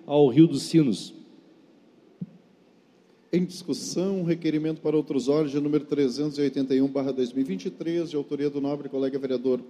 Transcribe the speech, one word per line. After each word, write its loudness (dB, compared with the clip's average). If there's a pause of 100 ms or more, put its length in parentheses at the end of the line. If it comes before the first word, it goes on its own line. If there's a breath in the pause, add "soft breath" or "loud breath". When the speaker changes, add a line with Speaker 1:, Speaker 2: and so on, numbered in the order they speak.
Speaker 1:
ao 6
Rio 8
dos 0
Sinos. 0 (2250)
Speaker 2:
Em 2
discussão, -4
requerimento -2
para 0
outros 0
órgãos 2
de -2
número 0
trezentos -2
e -2
oitenta 0
e 4
um 2
barra -2
dois -2
mil -2
e 0
vinte -6
e -4
três, -4
de -6
autoria -4
do -4
nobre -4
colega -2
vereador 0